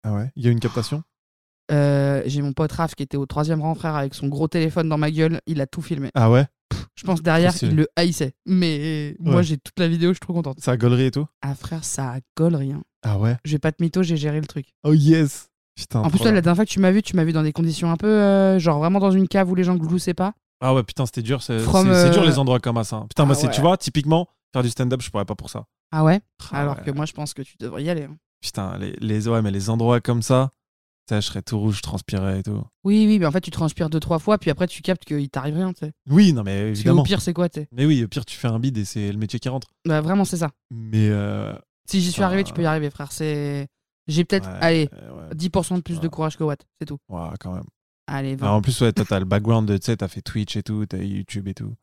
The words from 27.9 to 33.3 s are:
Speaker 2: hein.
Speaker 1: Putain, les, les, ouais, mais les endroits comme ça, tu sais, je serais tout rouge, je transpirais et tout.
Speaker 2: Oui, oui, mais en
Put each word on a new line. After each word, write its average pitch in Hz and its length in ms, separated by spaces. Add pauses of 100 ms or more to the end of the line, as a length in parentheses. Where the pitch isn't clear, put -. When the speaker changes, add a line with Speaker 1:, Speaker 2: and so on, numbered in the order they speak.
Speaker 2:
hein. 147 140 (240)
Speaker 1:
Putain, 92 380
les, 98 200
les, 107 280
ouais, 113 160
mais 101 80
les 98 180
endroits 117 320
comme 120 220
ça, 131 280 (560)
tu 113 60
sais, 104 80
je - 60
serais 95 160
tout 110 160
rouge, 104 180
je - 60
transpirais 95 560
et 95 40
tout. 104 180 (220)
Speaker 2:
Oui, 214 240
oui, 214 120
mais 170 80
en 143 40